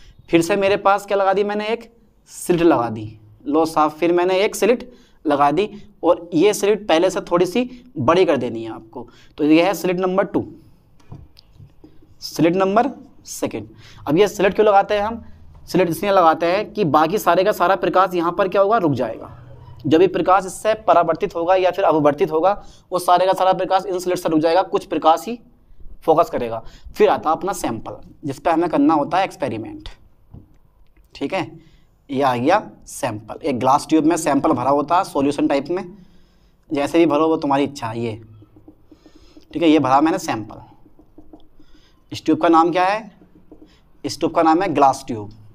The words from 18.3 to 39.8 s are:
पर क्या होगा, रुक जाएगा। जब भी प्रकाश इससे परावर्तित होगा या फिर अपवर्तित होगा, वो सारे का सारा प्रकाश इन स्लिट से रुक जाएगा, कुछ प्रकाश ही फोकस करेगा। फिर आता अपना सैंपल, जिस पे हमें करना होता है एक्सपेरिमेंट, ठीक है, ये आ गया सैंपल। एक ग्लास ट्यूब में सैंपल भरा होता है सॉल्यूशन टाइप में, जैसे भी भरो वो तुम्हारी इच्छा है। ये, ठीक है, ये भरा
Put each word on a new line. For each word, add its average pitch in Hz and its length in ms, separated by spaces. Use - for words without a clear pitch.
पर 190 160
क्या 196 140
होगा, 208 160
रुक 160 140
जाएगा। 117 500
जब 143 120
भी 185 80
प्रकाश 180 400
इससे 214 280
परावर्तित 170 600
होगा 170 200
या 185 160
फिर 190 140
अपवर्तित 156 480
होगा, 180 320
वो 185 60
सारे 180 280
का 190 60
सारा 185 200
प्रकाश 185 340
इन 185 120
स्लिट 180 200
से 180 100
रुक 160 120
जाएगा, 165 220
कुछ 190 220
प्रकाश 160 420
ही 233 120
फोकस 160 280
करेगा। 117 320
फिर 208 140
आता 139 220
अपना 170 220
सैंपल, 120 440
जिस 139 140
पे - 120
हमें 165 200
करना 156 240
होता 151 240
है 190 60
एक्सपेरिमेंट, 175 640
ठीक 269 200
है, - 420
ये 135 120
आ 127 140
गया 151 340
सैंपल। 110 560
एक 127 160
ग्लास 131 300
ट्यूब 156 160
में 170 120
सैंपल 156 360
भरा 123 180
होता 147 280
है 190 60
सॉल्यूशन 147 440
टाइप 143 200
में, 180 280
जैसे 143 280
भी 170 80
भरो 151 220
वो 160 80
तुम्हारी 147 280
इच्छा 139 220
है। 113 140
ये, 113 220
ठीक 151 100
है, 170 60
ये 156 100
भरा 135 220